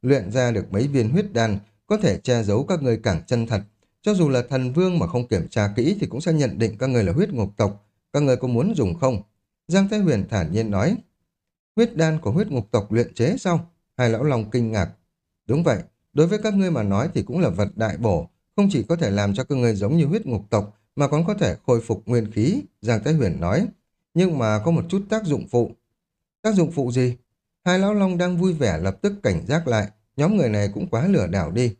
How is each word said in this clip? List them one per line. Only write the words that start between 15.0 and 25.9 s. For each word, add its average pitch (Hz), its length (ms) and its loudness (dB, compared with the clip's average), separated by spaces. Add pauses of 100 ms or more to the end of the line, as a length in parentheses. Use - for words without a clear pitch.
Đúng 143 180 0
vậy, 120 200 0 (300)
đối 156 140 4
với 208 160 0
các 214 100 0
ngươi 190 180 2
mà 120 120 0
nói 104 300 0
thì 104 100 -2
cũng 147 160 -4
là 151 100 2
vật 98 260 -2
đại 107 220 -4
bổ, 90 320 0 (280)
không 202 140 4
chỉ 123 120 0
có 165 120 0
thể 156 140 0
làm 101 240 0
cho 127 100 -4
các 143 120 -4
ngươi 120 200 2
giống 101 220 0
như 156 80 4
huyết 202 200 0
ngục 113 240 -4
tộc, 101 300 -2 (160)
mà 139 120 0
còn 156 200 0
có 214 60 -2
thể 175 220 0 (100)
khôi 120 160 2
phục 107 240 -6
nguyên 113 260 0
khí, 170 300 0 (200)
Giang 107 220 0
Thái 147 100 0
Huyền 98 260 0
nói. 113 280 0 (460)
Nhưng 170 240 2
mà 107 280 0
có 165 60 2
một 165 180 2
chút 196 200 -2
tác 220 160 -2
dụng 143 220 -2
phụ. 120 240 0 (680)